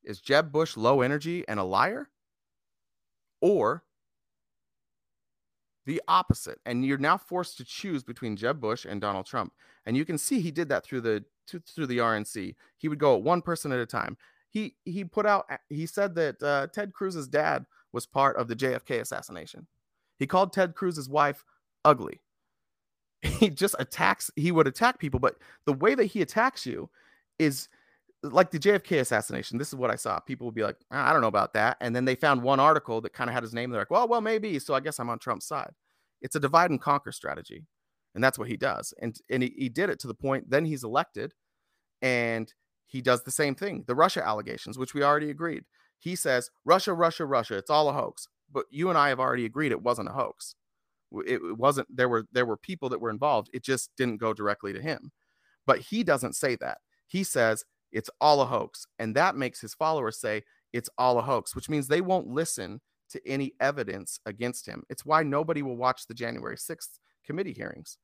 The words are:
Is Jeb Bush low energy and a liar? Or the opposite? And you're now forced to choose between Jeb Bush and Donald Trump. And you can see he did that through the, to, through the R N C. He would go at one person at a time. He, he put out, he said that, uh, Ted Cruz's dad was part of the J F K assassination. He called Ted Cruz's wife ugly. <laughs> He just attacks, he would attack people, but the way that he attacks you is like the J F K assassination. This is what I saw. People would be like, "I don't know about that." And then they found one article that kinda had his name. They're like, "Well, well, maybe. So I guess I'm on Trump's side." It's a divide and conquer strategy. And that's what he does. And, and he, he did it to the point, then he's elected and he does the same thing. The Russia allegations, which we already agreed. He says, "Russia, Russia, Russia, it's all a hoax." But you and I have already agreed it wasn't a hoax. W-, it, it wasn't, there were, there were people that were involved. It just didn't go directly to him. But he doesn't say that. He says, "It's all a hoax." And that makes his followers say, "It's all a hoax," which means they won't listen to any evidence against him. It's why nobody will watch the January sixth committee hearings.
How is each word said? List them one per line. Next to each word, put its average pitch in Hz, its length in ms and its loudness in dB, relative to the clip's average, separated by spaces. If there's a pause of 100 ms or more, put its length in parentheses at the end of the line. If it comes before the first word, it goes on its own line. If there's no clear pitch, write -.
Is 101 160 -10
Jeb 147 320 2
Bush 156 240 0
low 123 240 6
energy 147 480 0
and 104 120 -2
a 92 40 0
liar? 160 460 0 (1300)
Or 160 440 2 (2000)
the 156 220 -4
opposite? - 580 2
And 123 180 -2
you're 135 140 0
now 156 200 4
forced 180 400 -6
to 127 60 -14
choose 156 380 -6
between 117 340 -6
Jeb 123 240 -2
Bush 113 240 -4
and 98 160 -8
Donald 98 260 -2
Trump. 107 260 -4 (340)
And 117 100 0
you 151 80 2
can 160 140 -4
see 262 220 0
he 165 100 -2
did 151 200 -4
that 117 140 0
through 127 180 -6
the, 107 220 0 (240)
to, 175 120 -12
through - 260 -8
the 120 140 0
R 113 160 2
N 107 80 -4
C. 95 320 -10 (220)
He 160 100 -6
would 151 100 -4
go 139 180 6
at 95 60 -2
one 170 200 2
person 160 280 -4
at 127 80 0
a 117 80 -2
time. - 300 -6 (340)
He, 214 240 -6 (100)
he 185 200 -8
put 208 200 -2
out, 202 220 4 (220)
he 156 180 -6
said 190 300 -2
that, 151 260 -2
uh, 143 300 0
Ted 202 200 -6
Cruz's 170 360 -6
dad 143 360 0 (280)
was 120 140 -6
part 135 300 2
of 117 120 -2
the 113 80 -4
J 131 180 0
F 120 100 -6
K 123 140 -2
assassination. - 680 -10 (500)
He 139 80 -2
called 185 260 2
Ted 185 220 2
Cruz's 160 340 -4
wife 143 360 0 (400)
ugly. 127 400 4
<laughs> - 60 -20 (920)
He - 280 4
just 180 280 0
attacks, - 560 0
he 160 160 2
would 160 160 6
attack 233 320 2
people, 131 220 -2
but 127 160 2 (280)
the 147 80 2
way 180 220 2
that 240 120 2
he 190 160 -2
attacks 233 440 0
you - 240 -8 (480)
is 147 300 0 (560)
like 160 260 4
the 160 80 -4
J 202 140 6
F 196 100 4
K 165 160 0
assassination. 120 600 -2
This 143 100 -4
is 139 80 -10
what 123 160 0
I 110 40 0
saw. 98 220 -4
People 127 280 -10
would 113 80 -8
be 113 100 -2
like, - 120 -4 (140)
"I 135 220 2
don't 147 100 6
know 113 60 4
about 101 260 2
that." 110 260 4
And 117 140 -2
then 127 100 0
they 127 120 4
found 139 260 4
one 135 180 4
article 139 400 4
that 113 140 -10
kinda 120 180 -4
had 123 100 -2
his 113 120 -10
name. 123 160 -4
They're 113 100 -2
like, - 100 -4
"Well, 226 180 4
well, 233 120 2
maybe. 214 380 -2
So 143 160 -4
I 131 60 2
guess 147 180 -8
I'm 120 120 -6
on 113 80 -4
Trump's - 280 -6
side." - 260 -8 (480)
It's - 160 -8
a 147 40 0
divide 165 300 6
and 135 100 0
conquer 143 320 -2
strategy. - 520 -10 (500)
And 113 80 -2
that's 131 160 6
what 113 100 -6
he 120 80 -6
does. - 440 -4
And, 113 160 -8 (140)
and 123 120 0
he, 127 140 -4
he 131 120 -4
did 160 200 -2
it - 120 -4
to - 60 -12
the 113 80 -8
point, 135 360 -4
then 147 140 2
he's 143 200 -4
elected 127 480 -4 (680)
and 117 500 0 (340)
he 131 140 -8
does 123 220 4
the 131 80 -14
same 143 240 0
thing. 196 320 -8
The 123 80 -2
Russia 160 300 4
allegations, 107 540 -6
which 127 160 -8
we 139 80 0
already 147 280 2
agreed. 160 340 -8 (340)
He 180 180 -6
says, 127 340 0 (140)
"Russia, 185 280 4
Russia, 165 320 2
Russia, 120 320 0
it's 98 140 -6
all 151 180 6
a 139 40 0
hoax." - 360 -6 (220)
But 139 200 -4
you 160 180 -2
and 165 100 4
I 143 120 6
have 127 100 -2
already 127 260 0
agreed 131 260 0
it 87 100 -2
wasn't 120 260 0
a - 40 -8
hoax. - 420 -6 (560)
W-, - 160 -8
it, 120 160 -2
it 101 160 -8
wasn't, 135 360 2
there 127 140 2
were, 113 240 0
there 123 140 2
were 107 100 -2
people 165 340 -8
that 104 100 -4
were 113 100 -4
involved. 120 420 0
It 123 120 -10
just 131 320 -2
didn't 120 220 -2
go 113 140 0
directly 101 400 -2
to - 80 -8
him. 151 300 -8 (560)
But 131 120 6
he 220 260 -4
doesn't 135 320 0
say 127 200 -2
that. 62 220 -8 (280)
He 190 180 -4
says, 113 400 2 (280)
"It's - 180 -6 (100)
all 147 200 8
a 127 60 4
hoax." 110 400 -6 (120)
And 110 180 -4
that 175 200 2
makes 131 240 -6
his 113 140 -14
followers 151 440 -2
say, 107 260 -4 (280)
"It's 120 260 -4
all 123 200 6
a 113 40 2
hoax," 123 320 -2
which - 140 -10
means 147 200 -2
they 156 120 2
won't 185 280 0
listen 117 520 -6 (300)
to - 160 -12
any 135 340 -4
evidence 120 680 -4
against 113 400 -6
him. - 220 -12
It's - 160 -14
why 156 180 2
nobody 147 400 -2
will 127 140 -6
watch 127 300 0
the 120 80 -16
January 120 420 -8
sixth - 420 -12 (260)
committee 165 280 -6
hearings. - 520 -12